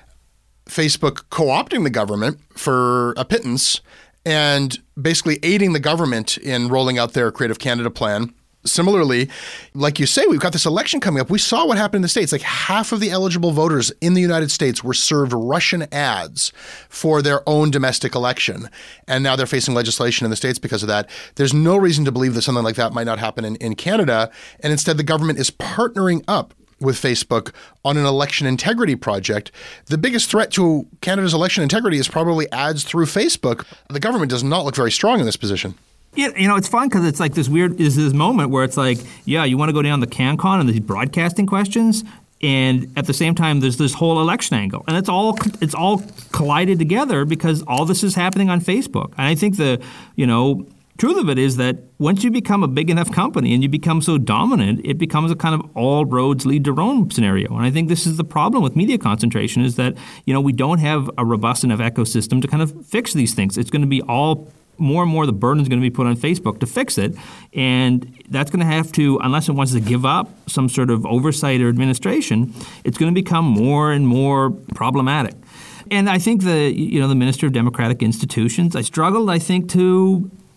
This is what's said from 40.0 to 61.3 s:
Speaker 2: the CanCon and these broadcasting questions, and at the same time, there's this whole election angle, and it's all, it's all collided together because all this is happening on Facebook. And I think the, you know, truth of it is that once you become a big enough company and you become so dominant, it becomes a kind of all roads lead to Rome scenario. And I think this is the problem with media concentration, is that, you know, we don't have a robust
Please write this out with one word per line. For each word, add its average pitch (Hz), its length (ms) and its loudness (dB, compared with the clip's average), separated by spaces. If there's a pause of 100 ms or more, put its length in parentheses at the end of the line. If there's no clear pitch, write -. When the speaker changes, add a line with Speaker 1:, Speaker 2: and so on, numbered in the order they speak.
Speaker 2:
the - 60 0
CanCon 156 520 0
and 139 80 2
these 113 140 2
broadcasting 156 640 -2
questions, 208 580 2 (380)
and 131 560 2
at 143 80 -2
the - 80 0
same 165 200 0
time, 151 280 2
there's 127 160 0
this 143 160 0
whole 165 260 2
election 160 380 0
angle, 101 320 -4
and 160 80 0
it's 190 100 -2
all, 202 320 0 (220)
it's 151 120 0
all 196 300 0 (300)
collided 165 460 2
together 175 440 0
because 156 380 0
all 139 240 -2
this 185 180 0
is 196 120 0
happening 190 340 0
on 175 100 2
Facebook. - 580 -2
And 135 80 -2
I 156 100 2
think 196 200 2
the, 131 240 2 (380)
you 123 100 2
know, 123 380 2 (320)
truth 330 200 2
of 233 120 2
it 127 100 0
is 131 160 2
that 127 220 0 (200)
once 190 280 2
you 247 40 2
become 208 320 0
a 160 60 2
big 147 220 0
enough 170 200 2
company 123 440 0
and 127 100 4
you 139 60 2
become 156 320 0
so 156 160 0
dominant, 196 640 2
it 143 140 -2
becomes 160 340 0
a 170 40 -2
kind 160 200 -2
of 156 60 -2 (140)
all 139 280 2
roads 131 420 0
lead 139 200 2
to 143 80 0
Rome 202 360 2
scenario. 101 460 0
And 113 100 0
I 131 60 2
think 160 160 0
this 165 180 0
is 160 120 -2
the 165 80 -2
problem 196 360 0
with - 140 0
media 214 220 2
concentration, 113 640 0
is 123 120 0
that, 127 180 0 (320)
you 131 80 0
know, 139 80 2
we 139 100 2
don't 135 280 2
have 151 380 0
a 123 60 0
robust 117 400 0